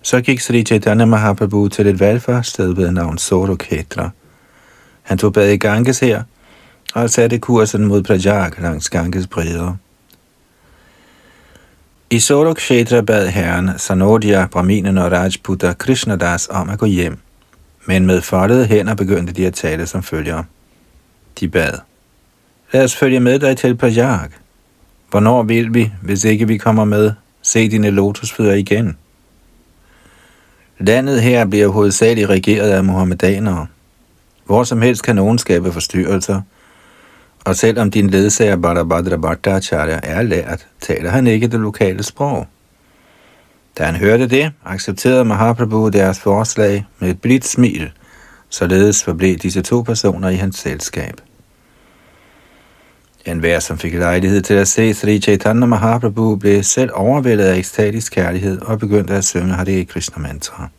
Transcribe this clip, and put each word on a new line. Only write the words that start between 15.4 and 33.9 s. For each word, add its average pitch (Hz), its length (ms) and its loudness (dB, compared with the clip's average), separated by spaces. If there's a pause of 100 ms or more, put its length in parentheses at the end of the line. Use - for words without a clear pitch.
Krishnadas 101 760 -2
om 90 180 -6
at 104 100 -6
gå 117 80 -2
hjem, 90 320 -2 (680)
men 92 200 2
med 92 160 2
foldede 113 440 2
hænder 104 280 2
begyndte 92 380 -2
de 92 140 -2
at 92 80 -4
tale 82 320 -6
som 92 160 -8
følger. 80 400 -8 (1000)
De 87 80 -4
bad: 80 240 0 (1000)
"Lad 131 120 4
os 127 120 -2
følge 131 240 2
med 123 180 2
dig 135 180 0
til 123 200 0
Prajag. 117 520 0 (840)
Hvornår 113 320 4
vil 113 320 0
vi, 110 180 2 (100)
hvis 98 220 -4
ikke 110 240 2
vi 110 80 0
kommer 110 280 2
med, 104 280 2 (300)
se 113 260 0
dine 104 220 2
lotusfødder 101 640 0
igen?" 101 420 -2 (1800)
Landet 120 440 2
her 120 220 2
bliver 104 240 2
hovedsageligt 104 600 2
regeret 104 420 2
af 95 140 2
muhammedanere. 92 800 0 (800)